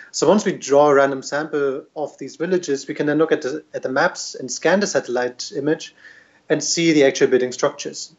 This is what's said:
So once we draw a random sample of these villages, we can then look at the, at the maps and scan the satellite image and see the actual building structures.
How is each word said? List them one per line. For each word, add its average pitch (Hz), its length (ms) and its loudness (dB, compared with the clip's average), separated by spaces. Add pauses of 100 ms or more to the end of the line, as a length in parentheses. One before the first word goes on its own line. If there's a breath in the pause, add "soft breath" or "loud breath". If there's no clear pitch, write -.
(120)
So - 160 -2
once 208 180 4
we 180 80 0
draw 143 360 4
a 143 60 6
random 139 260 2
sample 147 640 -4 (100)
of 147 220 -8
these 131 200 -14
villages, 180 500 -2
we 147 60 -8
can 147 120 -4
then 147 120 0
look 160 140 2
at 151 100 0
the, 135 220 -6 (100)
at 135 100 -10
the 131 60 2
maps 151 460 0
and 127 160 -10
scan 180 280 2
the 202 80 0
satellite 123 680 -4
image 151 380 -4 (560 soft breath)
and 147 140 0
see 165 300 0
the 147 100 6
actual 135 240 4
building 123 240 2
structures. - 680 -6